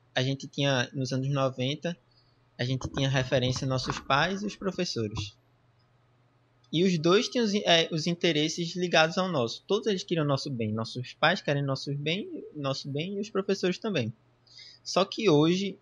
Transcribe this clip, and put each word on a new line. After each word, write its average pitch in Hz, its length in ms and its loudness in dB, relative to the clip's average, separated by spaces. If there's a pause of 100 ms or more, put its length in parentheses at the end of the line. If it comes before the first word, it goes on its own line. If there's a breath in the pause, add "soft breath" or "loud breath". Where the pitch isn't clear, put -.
(140)
a 131 80 0
gente 135 260 -2
tinha, 139 460 0
nos 131 180 -4
anos 135 180 -2
noventa, 139 680 -2 (600)
a 127 60 -4
gente 127 260 -2
tinha 135 200 0
referência 127 580 0
nossos 131 320 -2
pais 170 420 0
e 208 40 -6
os 196 100 -6
professores. 110 800 -4 (1400)
E 175 140 4
os 185 120 4
dois 175 300 4
tinham 240 160 0
os 202 100 0
in-, 202 120 0
é, 165 260 4
os 156 160 -2
interesses 165 720 0
ligados 165 400 4
ao 185 120 0
nosso. 123 380 -2
Todos 208 200 0
eles 190 140 0
queriam 165 220 0
o 147 40 2
nosso 139 220 0
bem. 117 220 -2
Nossos 113 420 -6
pais 175 280 2
querem 143 200 0
nosso 139 320 -2
bem, 160 360 -4 (260)
nosso 139 340 -4
bem 165 280 -4
e - 20 -4
os 208 100 -6
professores 190 480 0
também. 143 360 -2 (680 soft breath)
Só - 220 2
que 202 260 2
hoje 175 520 4